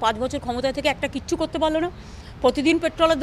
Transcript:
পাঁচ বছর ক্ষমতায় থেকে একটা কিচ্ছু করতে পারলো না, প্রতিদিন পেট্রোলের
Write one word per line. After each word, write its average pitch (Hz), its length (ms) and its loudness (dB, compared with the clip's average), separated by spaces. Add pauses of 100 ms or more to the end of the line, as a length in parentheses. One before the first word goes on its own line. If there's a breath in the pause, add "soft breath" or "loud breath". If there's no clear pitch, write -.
পাঁচ 226 180 2
বছর 262 220 -4
ক্ষমতায় 247 320 -2
থেকে 285 180 2
একটা 277 200 -4
কিচ্ছু 277 220 -6
করতে 320 260 -2
পারলো 311 220 4
না, 349 40 0 (540 loud breath)
প্রতিদিন 277 400 4
পেট্রোলের 320 400 2